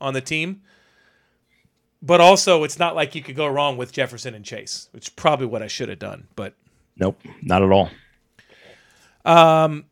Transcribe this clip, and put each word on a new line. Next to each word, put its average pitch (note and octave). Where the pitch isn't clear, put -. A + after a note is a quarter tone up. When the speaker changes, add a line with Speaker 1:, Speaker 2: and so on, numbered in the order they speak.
Speaker 1:
on C3+
the C3
team. D#3+
But E3+
also, F3+
it's D3
not E3+
like D#3
you D3
could C3+
go D3+
wrong C#3+
with B2
Jefferson B2
and G#2
Chase, -
which -
is -
probably C#3
what A2
I G#2+
should A2+
have G2+
done. F#2+
But G2
Speaker 2:
Nope, F#2+
not F#2+
at F#2+
all. F#2+
Speaker 1:
Um, D#3+